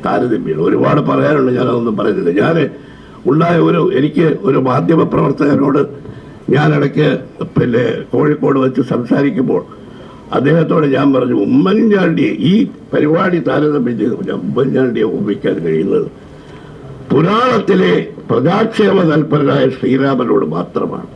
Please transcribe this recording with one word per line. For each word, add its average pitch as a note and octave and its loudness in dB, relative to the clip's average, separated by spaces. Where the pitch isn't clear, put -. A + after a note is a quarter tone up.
താരതമ്യം. F2 -2
ഒരുപാട് C#3 2
പറയാനുണ്ട്, C3+ 0
ഞാനതൊന്നും A#2+ 0
പറയുന്നില്ല. F#2+ 0
ഞാൻ D#3+ 0
ഉണ്ടായ E3 2
ഒരു, D#3+ 2
എനിക്ക് D3+ 2
ഒരു C#3+ 2
മാധ്യമ D3+ 2
പ്രവർത്തകനോട് C#3+ 0
ഞാൻ D3 2
ഇടയ്ക്ക് C#3+ 0
പിന്നെ A#2+ 0
കോഴിക്കോട് D3 2
വെച്ച് C3 0
സംസാരിക്കുമ്പോൾ A#2+ -2
അദ്ദേഹത്തോട് D3+ 2
ഞാൻ C#3 2
പറഞ്ഞു, B2 2
ഉമ്മൻചാണ്ടിയെ F#3 2
ഈ F3 2
പരിപാടി E3+ 2
താരതമ്യം C3 0
ചെയ്ത് - -2
പറഞ്ഞാൽ - -6
ഉമ്മൻചാണ്ടിയെ A#2+ 0
ഓർമ്മിക്കാൻ G#2 -2
കഴിയുന്നത് D#2+ -2
പുരാണത്തിലെ F#3+ 2
പ്രജാക്ഷേമ F#3+ 2
തൽപരനായ C#3+ 2
ശ്രീരാമനോട് B2+ 0
മാത്രമാണ്. - -6